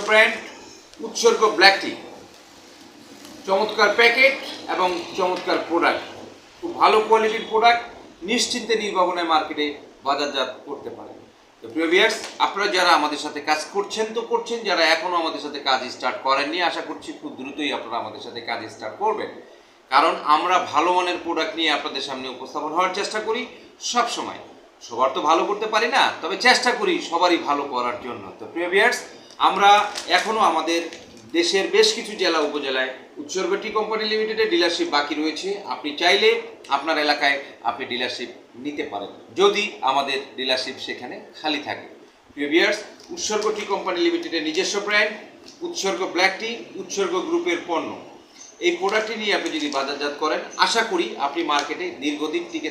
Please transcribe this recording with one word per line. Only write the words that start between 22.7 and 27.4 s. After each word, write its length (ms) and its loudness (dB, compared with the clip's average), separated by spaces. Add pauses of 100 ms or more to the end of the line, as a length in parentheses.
হওয়ার 220 2
চেষ্টা 300 -4
করি 140 0 (500)
সব 140 2 (100)
সময়। 240 -8 (460)
সবার 300 2
তো 40 -2 (100)
ভালো 200 6
করতে 240 -2
পারি 220 2
না, 60 6 (200)
তবে 140 -2 (100)
চেষ্টা 240 4 (100)
করি 140 2 (160)
সবারই 280 4 (100)